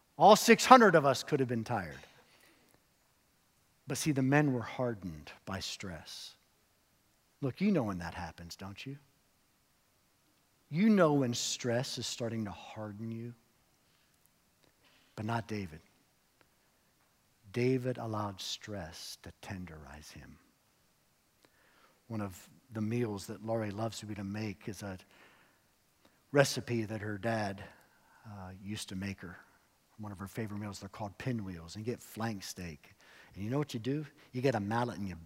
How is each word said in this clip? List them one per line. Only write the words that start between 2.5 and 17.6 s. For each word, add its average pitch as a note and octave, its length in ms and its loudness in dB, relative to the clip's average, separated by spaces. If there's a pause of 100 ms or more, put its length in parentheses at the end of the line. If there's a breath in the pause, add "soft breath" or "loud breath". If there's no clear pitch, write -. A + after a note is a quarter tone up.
But C#3+ 120 -4
see, - 120 0
the C#3 120 2
men C#3 300 6
were B2 100 -2
hardened F#2+ 680 -6 (140)
by F#2+ 160 -4
stress. - 760 -12 (1080)
Look, C3 200 -4
you G3+ 100 4
know D#3+ 140 2
when G2 140 -4
that E2+ 160 -8
happens, E2+ 420 -12
don't G2 280 -14
you? C3+ 120 -10 (1700)
You F3+ 180 4
know F#3 240 8
when C3 220 4
stress - 640 -2
is A#2 80 -6
starting A2+ 400 -4
to G2 40 -8
harden G#2+ 600 -10
you. A#2 220 -10 (1800 soft breath)
But G#2 100 -6
not A#2 220 -2
David. F#2 340 -8 (1700)
David B2 440 2